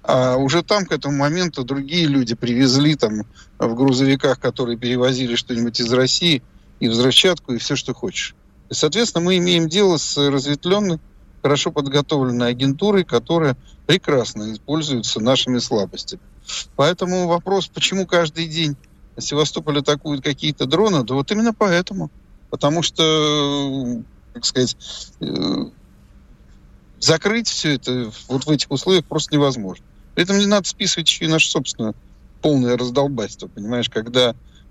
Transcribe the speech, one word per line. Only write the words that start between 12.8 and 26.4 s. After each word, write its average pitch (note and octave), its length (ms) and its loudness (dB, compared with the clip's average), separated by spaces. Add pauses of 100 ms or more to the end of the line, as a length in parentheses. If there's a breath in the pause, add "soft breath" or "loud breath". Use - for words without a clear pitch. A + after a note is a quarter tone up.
которая C#3 520 0 (300 soft breath)
прекрасно B2 640 0
используется C3+ 680 -4
нашими B2+ 400 2
слабостями. G2 640 -6 (540 loud breath)
Поэтому F3+ 520 0
вопрос, F3 400 0
почему F#3 380 -4
каждый E3 420 0
день D3+ 280 -2 (440)
Севастополь D3 600 -2
атакуют C#3+ 440 -2
какие-то D3 420 -4
дроны, E3 380 2
да B2 100 -4
вот C#3 180 -2
именно A3 260 2
поэтому. F3+ 520 0 (400)
Потому D3 320 0
что, C#3+ 1200 0 (300)
как A#2+ 120 -14
сказать, B2+ 300 0 (460 loud breath)
э, - 40 -6 (1700)